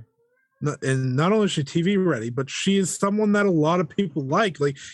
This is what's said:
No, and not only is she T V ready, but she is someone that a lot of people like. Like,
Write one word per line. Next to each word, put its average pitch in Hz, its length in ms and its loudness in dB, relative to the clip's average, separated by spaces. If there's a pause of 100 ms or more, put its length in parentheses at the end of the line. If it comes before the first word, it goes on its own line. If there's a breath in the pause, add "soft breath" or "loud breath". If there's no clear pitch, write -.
(600)
No, 143 220 -2
and 131 320 0
not 160 160 2
only 214 140 4
is 185 80 0
she 156 100 -2
T 170 200 -2
V 202 160 2
ready, 127 320 0
but 131 200 -6
she 196 280 0
is 190 200 0
someone 208 340 0
that 208 140 2
a 196 60 2
lot 160 260 2
of 180 100 -2
people 160 360 -4
like. 170 340 0
Like, 143 180 0 (180 loud breath)